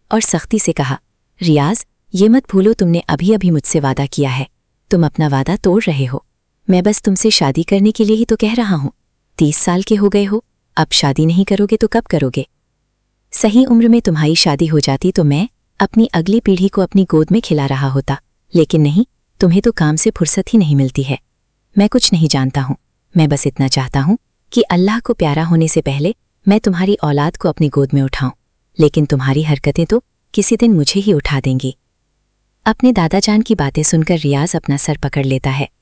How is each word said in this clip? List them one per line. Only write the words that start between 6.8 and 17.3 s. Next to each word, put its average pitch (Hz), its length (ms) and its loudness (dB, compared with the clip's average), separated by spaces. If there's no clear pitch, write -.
बस 208 180 0
तुमसे 208 300 0
शादी 147 320 0
करने 196 280 2
के 220 140 0
लिए 220 100 2
ही 226 100 0
तो 220 100 0
कह 214 180 -2
रहा 214 220 -2
हूँ, 139 160 -4
तीस 147 200 2
साल 180 260 0
के 220 120 0
हो 202 140 2
गए 202 140 0
हो, 202 200 -4
अब 156 140 0
शादी 143 340 0
नहीं 175 200 2
करोगे 202 300 0
तो 214 120 0
कब 233 160 -2
करोगे? 139 440 -4
सही 226 340 4
उम्र 233 220 2
में 233 140 4
तुम्हारी 156 340 0
शादी 160 300 0
हो 156 140 0
जाती 143 320 -2
तो 180 120 0
मैं 151 240 0
अपनी - 260 0
अगली 190 340 0
पीढ़ी 190 280 2
को 196 140 -2
अपनी 185 280 2
गोद 156 220 2